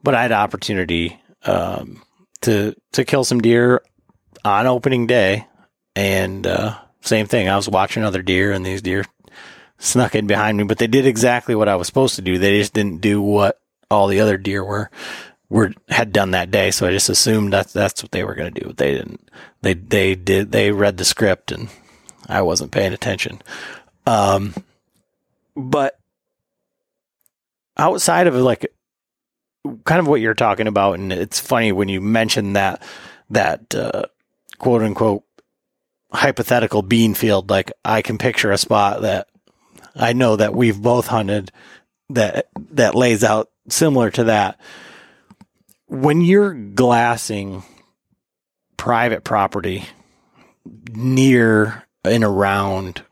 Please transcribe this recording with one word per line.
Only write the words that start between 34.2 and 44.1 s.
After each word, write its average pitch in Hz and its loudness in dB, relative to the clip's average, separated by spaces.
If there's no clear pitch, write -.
quote 120 2
unquote 104 -2
hypothetical 120 0
bean 110 2
field, 98 0
like, 98 0
I 107 0
can 110 -6
picture 110 0
a 98 2
spot 101 0
that 98 -4
I 120 0
know 120 2
that 104 0
we've 110 2
both 120 2
hunted 104 -2
that, 113 -2
that 127 2
lays 120 2
out 107 0
similar 135 2